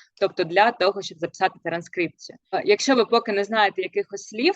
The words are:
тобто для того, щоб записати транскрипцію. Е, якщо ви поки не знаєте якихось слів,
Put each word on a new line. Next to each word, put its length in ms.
тобто 240
для 280
того, 300
щоб 180
записати 440
транскрипцію. 760
Е, 120
якщо 300
ви 100
поки 260
не 120
знаєте 380
якихось 460
слів, 280